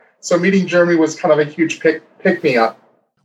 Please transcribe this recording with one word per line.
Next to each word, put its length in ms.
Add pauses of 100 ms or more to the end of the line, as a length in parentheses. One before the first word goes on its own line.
(200)
So 160
meeting 300
Jeremy 300
was 220
kind 140
of 60
a 120
huge 300
pick, 220 (160)
pick 240
me 140
up. 220 (460)